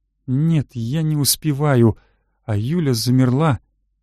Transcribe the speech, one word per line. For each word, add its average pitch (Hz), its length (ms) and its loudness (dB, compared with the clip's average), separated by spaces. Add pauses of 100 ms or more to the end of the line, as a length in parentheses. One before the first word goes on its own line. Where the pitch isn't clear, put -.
(260)
"Нет, 147 460 0
я 123 300 -4
не 156 140 -2
успеваю". 135 840 2 (460)
а 107 120 -4
Юля 135 380 -2
замерла, 127 680 0 (420)